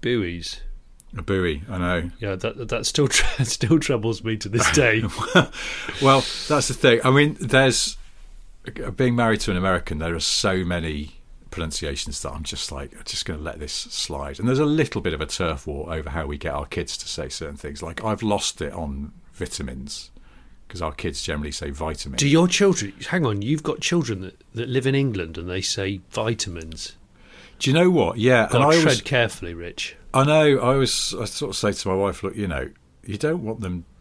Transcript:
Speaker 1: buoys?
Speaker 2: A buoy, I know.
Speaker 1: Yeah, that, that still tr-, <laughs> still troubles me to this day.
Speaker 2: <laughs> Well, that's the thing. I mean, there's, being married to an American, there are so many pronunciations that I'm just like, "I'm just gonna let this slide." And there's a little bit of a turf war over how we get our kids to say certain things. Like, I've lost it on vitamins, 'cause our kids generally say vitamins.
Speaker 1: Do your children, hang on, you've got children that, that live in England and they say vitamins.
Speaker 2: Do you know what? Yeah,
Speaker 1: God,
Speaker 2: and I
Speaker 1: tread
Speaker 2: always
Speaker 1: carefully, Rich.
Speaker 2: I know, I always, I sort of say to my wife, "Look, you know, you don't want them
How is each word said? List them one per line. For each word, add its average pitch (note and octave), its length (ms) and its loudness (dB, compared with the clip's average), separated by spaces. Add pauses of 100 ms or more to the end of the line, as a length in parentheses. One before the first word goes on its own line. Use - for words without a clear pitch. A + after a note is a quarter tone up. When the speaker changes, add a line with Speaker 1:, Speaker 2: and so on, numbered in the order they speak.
Speaker 1:
buoys? F2+ 600 -2 (560)
Speaker 2:
A E2+ 60 -8
buoy, F2 460 0
I G2 100 -6
know. F2 320 0 (100)
Speaker 1:
Yeah, G2+ 160 -4
that, A2+ 320 -6
that A2+ 180 -2
still C#3+ 220 2
tr-, - 360 2
<laughs> - 0 -
still C3 340 4
troubles A2+ 460 0
me A2 140 -2
to G#2+ 100 -8
this A2+ 240 2
day. A2+ 360 6
Speaker 2:
<laughs> - 260 -6 (680)
Well, C3+ 180 8 (280)
that's D3 200 2
the B2 60 -2
thing. A#2 300 6
I C3 60 6
mean, D3 300 6
there's, C3 560 4 (1000)
being B2+ 200 4
married A2+ 240 4
to - 100 -2
an F#2 60 2
American, F2+ 420 0
there E2 160 -2
are E2 60 -4
so F#2 440 0
many D#2+ 540 -4 (320)
pronunciations D2+ 720 -6
that C#2+ 100 -8
I'm D2 120 -10
just - 280 -8
like, C#2 240 -12
"I'm - 80 -18
just - 220 -6
gonna D2+ 160 -6
let D2+ 160 -8
this D2+ 160 -10
slide." - 640 -8
And A2 100 -2
there's C3 100 2
a D3+ 60 4
little D3 380 0
bit F2 100 0
of D2+ 80 -4
a D#2 60 -4
turf D#2+ 400 -4
war D2+ 260 -6
over D2+ 180 -6
how D2+ 160 -4
we D2 120 -6
get D2+ 160 -6
our D2 120 -4
kids - 320 -6
to - 100 -12
say D2 200 -8
certain D2 280 -10
things. C#2+ 260 -12
Like, E2 220 -10
I've G#2+ 180 -2
lost G#2 400 0
it D2 100 -6
on C#2+ 400 -6 (220)
vitamins, - 760 -10 (580)
'cause F2 120 -10
our D#2+ 120 -4
kids - 300 -6
generally D2+ 300 -4
say D2+ 180 -8
vitamins. D#2 500 -6
Speaker 1:
Do D3 80 4
your E3 200 6
children, F3+ 460 2 (160)
hang F3+ 160 2
on, G2+ 160 0
you've D3+ 200 0
got D#3 180 -4
children A#2+ 420 0
that, F#2 200 -14 (120)
that A#2+ 160 -6
live B2+ 160 0
in C3+ 80 2
England G2+ 420 0
and F2 140 -6
they F#2 100 -2
say G2 400 -2 (100)
vitamins. E2+ 840 -4 (680)
Speaker 2:
Do - 100 0
you C3 60 4
know F3 160 6
what? A#2+ 260 4
Yeah, A#2 340 6
Speaker 1:
God, - 40 0
Speaker 2:
and B2 100 6
I D3+ 80 6
Speaker 1:
tread E3 120 8
Speaker 2:
always C3 180 4
Speaker 1:
carefully, A2 520 -2
Rich. E2+ 420 -10 (180)
Speaker 2:
I C3+ 100 6
know, D3+ 340 6
I B2 160 2
always, - 400 0
I A2+ 120 -4
sort A#2 240 -6
of F#2+ 60 -6
say G#2 160 0
to - 160 -4
my F#2+ 60 2
wife, F#2+ 280 0
"Look, G2 140 -4
you G#2 100 -2
know, C#2+ 240 -4 (340)
you G#2 140 -8
don't D#3 260 -2
want A2+ 160 -6
them F2+ 240 -6 (160)